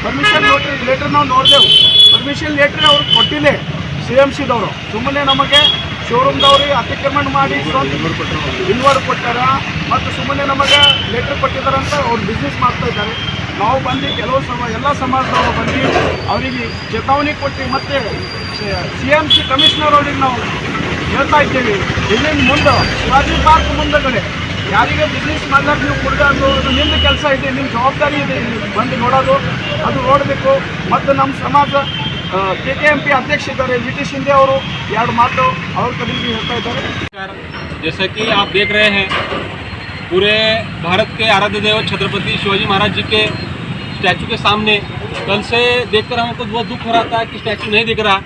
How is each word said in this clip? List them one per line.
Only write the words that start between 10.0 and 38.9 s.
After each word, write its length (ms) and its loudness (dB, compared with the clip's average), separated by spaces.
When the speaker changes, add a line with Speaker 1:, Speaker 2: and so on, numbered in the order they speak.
Speaker 1:
ಸುಮ್ಮನೆ 340 -4
ನಮಗೆ 680 2
ಲೆಟರ್ 280 -2
ಕೊಟ್ಟಿದ್ದಾರೆ 360 0
ಅಂತ 180 -2
ಅವ್ರು 320 0
ಬಿಸಿನೆಸ್ 340 -4
ಮಾಡ್ತಾ 260 0
ಇದ್ದಾರೆ. 280 -4
ನಾವು 260 2
ಬಂದು 320 -4
ಕೆಲವು 240 -2
ಸಮ-, 320 -6
ಎಲ್ಲ 200 -2
ಸಮಾಜದವರು 680 0
ಬಂದು 720 0
ಅವರಿಗೆ 640 -4
ಚೇತಾವಣೆ 400 0
ಕೊಟ್ಟು 400 -6
ಮತ್ತೆ 260 -2
ಸಿ 60 -4
ಎಮ್ 240 2
ಸಿ 180 4
ಕಮಿಷನರ್ 460 4
ಅವ್ರಿಗೆ 260 2
ನಾವು 200 0
ಹೇಳ್ತಾ 240 4
ಇದ್ದೇವೆ, 320 2
"ಇಲ್ಲಿಂದ 340 2
ಮುಂದೆ 560 2
ಶಿವಾಜಿ 400 2
ಪಾರ್ಕ್ 320 4
ಮುಂದಗಡೆ 460 0
ಯಾರಿಗೆ 320 2
ಬಿಸಿನೆಸ್ 460 -4
ಮಾಡ್ಲಾಕ 260 2
ನೀವು 280 -2
ಕೊಡಬಾರ್ದು, 420 2
ಅದು 240 0
ನಿಮ್ದು 320 0
ಕೆಲಸ 220 0
ಇದೆ, 120 -2
ನಿಮ್ಮ 200 -4
ಜವಾಬ್ದಾರಿ 460 0
ಇದೆ, 200 -2
ಇಲ್ಲಿ 400 -4
ಬಂದು 200 -2
ನೋಡೋದು, 380 2
ಅದು 180 -2
ನೋಡಬೇಕು." 500 2
ಮತ್ತು 220 0
ನಮ್ಮ 220 2
ಸಮಾಜ 400 2
ಆ, 220 -2
ಕೆ 260 -4
ಕೆ 60 2
ಎಂ 120 4
ಪಿ 120 -2
ಅಧ್ಯಕ್ಷ 380 0
ಇದ್ದಾರೆ, 300 -2
ವಿ 120 -4
ಟಿ 140 -6
ಶಿಂದೆ 280 -2
ಅವರು, 200 6
ಎರಡು 180 0
ಮಾತು 300 2
ಅವ್ರ 160 -2
ಕಡೆಯಿಂದ 300 -4
ಹೇಳ್ತಾ 300 -4
ಇದ್ದಾರೆ. 580 -6
Speaker 2:
जैसा 220 -2
कि 200 -4
आप 220 0
देख 240 0
रहे 180 4